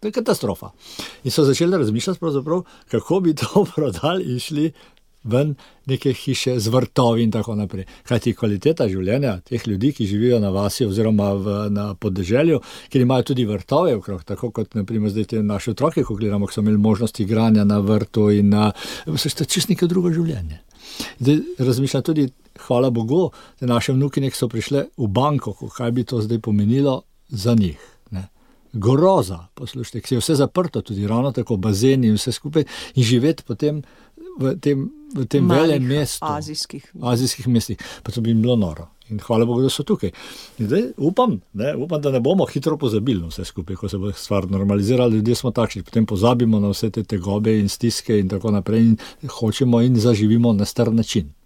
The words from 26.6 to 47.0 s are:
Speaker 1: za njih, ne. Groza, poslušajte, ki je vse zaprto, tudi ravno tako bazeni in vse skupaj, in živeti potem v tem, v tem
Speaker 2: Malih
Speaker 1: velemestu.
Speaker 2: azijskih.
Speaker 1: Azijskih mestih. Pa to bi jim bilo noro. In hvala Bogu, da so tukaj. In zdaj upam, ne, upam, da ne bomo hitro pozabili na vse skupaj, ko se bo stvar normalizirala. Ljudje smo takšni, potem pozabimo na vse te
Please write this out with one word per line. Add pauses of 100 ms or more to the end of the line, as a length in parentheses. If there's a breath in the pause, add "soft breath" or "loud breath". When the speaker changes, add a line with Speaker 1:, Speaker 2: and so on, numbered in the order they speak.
Speaker 1:
za
njih, (280)
ne. (460 soft breath)
Groza,
poslušajte,
ki
je
vse
zaprto,
tudi
ravno
tako
bazeni
in
vse
skupaj, (280 loud breath)
in
živeti
potem (540 soft breath)
v
tem, (240)
v
tem
Speaker 2:
Malih
Speaker 1:
velemestu.
Speaker 2:
azijskih.
Speaker 1:
Azijskih
mestih. (220 loud breath)
Pa
to
bi
jim
bilo
noro. (200)
In
hvala
Bogu,
da
so
tukaj. (440 loud breath)
In
zdaj (120)
upam, (100)
ne,
upam,
da
ne
bomo
hitro
pozabili
na
vse
skupaj,
ko
se
bo
stvar
normalizirala.
Ljudje
smo
takšni,
potem
pozabimo
na
vse
te